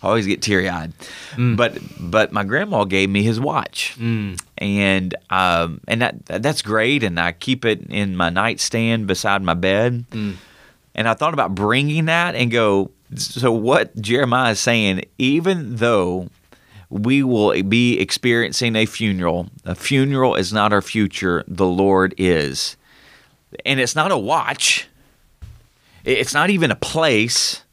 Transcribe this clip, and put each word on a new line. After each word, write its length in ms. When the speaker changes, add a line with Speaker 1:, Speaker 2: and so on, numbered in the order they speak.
Speaker 1:
I 40
always 200
get 160
teary-eyed. 500
Speaker 2:
Mm. 220
Speaker 1:
But, 220
but 320
my 120
grandma 400
gave 260
me 140
his 160
watch. 600
Speaker 2:
Mm. 400
Speaker 1:
And, 560
um, 580
and 140
that, 240
that's 360
great, 400
and 180
I 120
keep 340
it 240
in 280
my 120
nightstand 760
beside 340
my 120
bed. 580
Speaker 2:
Mm. 240
Speaker 1:
And 140
I 60
thought 200
about 220
bringing 500
that 300
and 160
go, 400
so 380
what 480
Jeremiah 500
is 80
saying, 460
even 600
though 520
we 340
will 400
be 360
experiencing 760
a 100
funeral, 640
a 120
funeral 600
is 160
not 220
our 80
future, 680
the 180
Lord 520
is. 580
And 140
it's 160
not 160
a 60
watch. 680
I-, 40
it's 240
not 160
even 220
a 40
place. 960